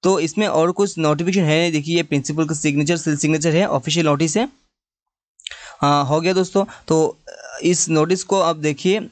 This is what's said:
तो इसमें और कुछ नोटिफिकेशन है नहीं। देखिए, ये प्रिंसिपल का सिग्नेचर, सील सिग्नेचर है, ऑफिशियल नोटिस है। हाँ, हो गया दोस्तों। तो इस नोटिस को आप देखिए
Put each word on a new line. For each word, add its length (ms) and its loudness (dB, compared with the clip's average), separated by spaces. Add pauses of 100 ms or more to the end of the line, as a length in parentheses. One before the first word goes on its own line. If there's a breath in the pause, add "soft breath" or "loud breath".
तो 160 2
इसमें 280 -2
और 240 2
कुछ 260 -2
नोटिफिकेशन 480 0
है 160 2
नहीं। 100 0
देखिए, 240 -2
ये 80 2
प्रिंसिपल 420 -2
का 100 -4
सिग्नेचर, 420 0
सील 200 -2
सिग्नेचर 380 0
है, 120 2
ऑफिशियल 380 -2
नोटिस 320 0
है। 120 0 (1300 loud breath)
हाँ, 240 2
हो 160 0
गया 120 0
दोस्तों। 320 0 (220 loud breath)
तो 300 2 (460)
इस 260 2
नोटिस 340 0
को 160 0
आप 160 2
देखिए 440 -2 (120)